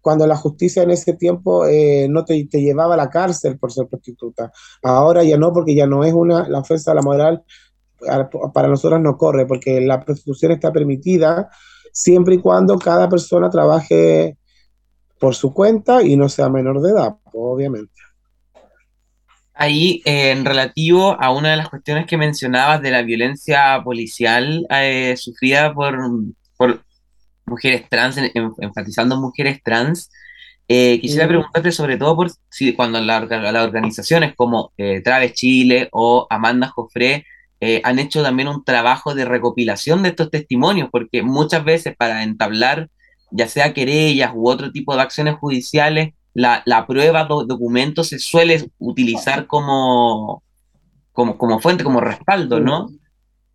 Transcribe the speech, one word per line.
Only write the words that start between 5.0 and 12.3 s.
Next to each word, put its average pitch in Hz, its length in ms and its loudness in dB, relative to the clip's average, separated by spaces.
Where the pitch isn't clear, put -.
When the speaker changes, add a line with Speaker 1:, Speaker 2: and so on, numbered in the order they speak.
Speaker 1:
ya 156 140 4
no, 165 160 4
porque 160 220 0
ya 143 120 4
no 139 160 2
es 160 100 2
una, 170 360 2
la 143 120 -2
ofensa 160 320 -2
a - 20 4
la 151 80 2
moral, 147 420 0
a-, 135 200 -2
para 139 160 2
nosotras 160 320 2
no 151 160 0
corre, 139 300 2
porque 131 340 -2
la 131 200 0
prostitución 147 520 -2
está 160 200 -2
permitida 160 760 0
siempre 180 440 4